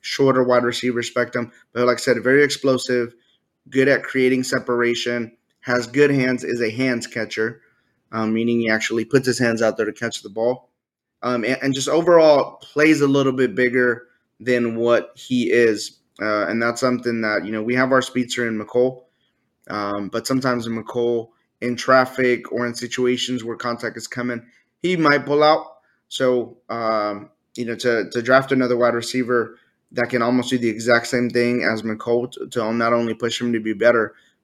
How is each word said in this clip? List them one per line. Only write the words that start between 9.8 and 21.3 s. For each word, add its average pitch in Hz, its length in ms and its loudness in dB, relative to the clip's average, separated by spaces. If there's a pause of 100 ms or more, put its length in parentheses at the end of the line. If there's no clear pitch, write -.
to 104 60 -6
catch - 300 -8
the 107 60 -16
ball. 113 420 -4 (520)
Um, 120 220 -4
and, 127 160 -2
and 131 140 -2
just 139 140 -4
overall 160 680 4
plays 151 420 2
a 143 80 2
little 139 240 2
bit 127 240 0
bigger 123 500 0 (320)
than 120 380 0
what 117 400 2
he 123 340 -2
is. 113 480 2 (240)
Uh, 104 240 -2
and 113 160 -2
that's 120 180 -2
something 120 420 -2
that, 104 220 -2
you 104 60 -8
know, 110 120 -6
we 120 120 -4
have 127 160 0
our 131 120 2
speedster 123 440 -4
in 110 140 -4
McCole, 127 460 -2 (640)
um, 101 400 -4
but 113 160 -6
sometimes 123 440 -2
in 113 120 -6
McCole, 117 500 -2 (300)